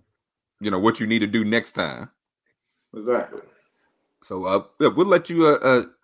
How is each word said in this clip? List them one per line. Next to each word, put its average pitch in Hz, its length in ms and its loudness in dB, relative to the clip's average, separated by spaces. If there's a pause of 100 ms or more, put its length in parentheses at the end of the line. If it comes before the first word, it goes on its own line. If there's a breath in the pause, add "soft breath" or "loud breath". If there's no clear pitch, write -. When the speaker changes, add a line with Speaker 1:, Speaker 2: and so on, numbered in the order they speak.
(600)
Speaker 1:
you 104 100 -6
know, 92 80 -2
what 110 220 0
you 110 80 -4
need 113 120 0
to 104 80 0
do 110 160 -2
next 110 280 -2
time. 67 400 -8 (840)
Speaker 2:
Exactly. 113 460 -6 (800)
Speaker 1:
So, 92 240 -10
uh, 95 180 0 (160)
yeah, 143 100 4
we'll 151 180 2
let 175 220 2
you, 165 180 2
uh, 151 120 6
uh, 127 240 2 (200)